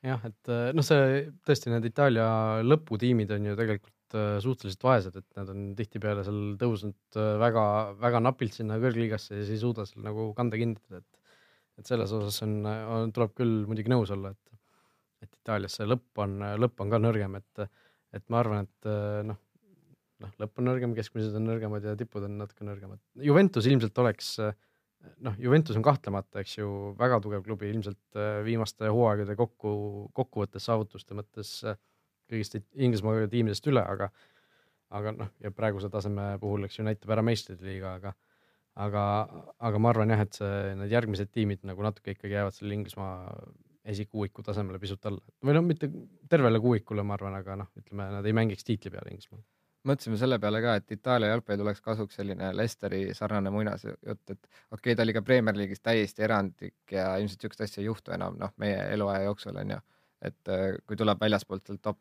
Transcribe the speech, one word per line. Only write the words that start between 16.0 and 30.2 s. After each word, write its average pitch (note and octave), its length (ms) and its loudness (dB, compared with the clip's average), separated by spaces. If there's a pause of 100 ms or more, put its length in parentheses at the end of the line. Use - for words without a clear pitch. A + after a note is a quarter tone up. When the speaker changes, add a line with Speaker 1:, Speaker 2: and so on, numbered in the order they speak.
Speaker 1:
on, G2 80 -4 (320)
lõpp G#2+ 160 -2
on G2+ 80 -2
ka A2+ 160 6
nõrgem, G2+ 320 0
et, - 260 -8 (540)
et - 100 -14
ma A#2 140 2
arvan, G#2 240 0
et, - 240 -10
äh, G#2 400 -2
noh, G#2 80 -8 (880)
noh, G2+ 160 -16
lõpp G#2+ 160 -8
on B2 80 0
nõrgem, B2 320 0
keskmised G#2+ 400 -4
on A2 80 -2
nõrgemad G#2 400 -4
ja G#2+ 120 -4
tipud G#2 280 -8
on G#2 160 -10
natuke G#2 240 -14
nõrgemad. G2+ 320 -14 (240)
Juventus D3 480 6
ilmselt A2+ 280 4
oleks, A#2+ 440 2
äh, G#2+ 100 0 (760)
noh, G#2+ 160 -2
Juventus C#3+ 320 4
on A2 80 2
kahtlemata, G#2 640 0
eks - 160 -12
ju, G#2 80 -4 (260)
väga B2 300 4
tugev G#2 180 -4
klubi, G#2 300 -6
ilmselt, G#2 300 -6 (120)
äh, G#2 220 -2 (100)
viimaste A2+ 460 -2
hooaegade G#2+ 420 4
kokku, G#2+ 380 -2 (420)
kokkuvõttes G#2 540 -4